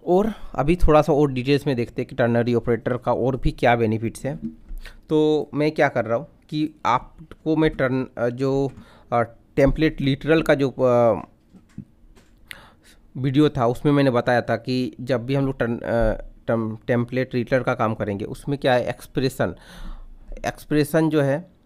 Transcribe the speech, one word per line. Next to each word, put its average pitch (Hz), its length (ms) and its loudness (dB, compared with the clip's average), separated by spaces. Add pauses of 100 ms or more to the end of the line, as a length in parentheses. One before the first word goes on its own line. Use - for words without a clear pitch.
और 196 280 2 (220)
अभी 147 220 2
थोड़ा 151 260 6
सा 160 100 0
और 143 200 2
डिटेल्स 131 340 0
में 143 100 0
देखते 117 260 -4
हैं 123 60 -8
कि 127 80 -16
ternary 117 380 2
ऑपरेटर 120 420 0
का 123 160 -2
और 120 240 0
भी 127 160 -2
क्या 120 240 2
बेनिफिट्स 110 500 -2
हैं। 147 100 -6 (720)
तो 151 460 2
मैं 151 180 0
क्या 151 160 2
कर 127 160 -2
रहा 113 140 -2
हूँ 156 80 -8 (220)
कि 151 200 -4 (180)
आपको 156 720 -4
मैं 156 140 2
टर्न-, 131 360 -2 (120)
अ, 117 100 -2
जो, 135 440 -2 (400)
अ, 120 100 2 (340)
टेम्पलेट 147 440 2
लिटरल 139 420 2
का 151 120 2
जो, 139 160 0
अ, 120 560 2 (1900)
वीडियो 139 320 2
था 131 180 0
उसमें 123 260 2
मैंने 143 180 4
बताया 120 320 2
था 117 140 -2
कि 127 440 -4
जब 123 260 -2
भी 135 80 -2
हम 139 120 0
लोग 131 120 -4
टर्न-, 117 240 -2
अ, 110 300 0 (340)
टर्म-, 113 300 -2 (100)
टेम्पलेट 127 480 -2
लिटरल 123 280 0
का 127 120 -2
काम 113 200 -2
करेंगे 104 300 -4
उसमें 139 340 -6
क्या 135 160 2
है 120 140 2
एक्सप्रेशन, 120 640 -4 (920)
एक्सप्रेशन 151 640 0
जो 151 120 2
है 139 320 -2 (120)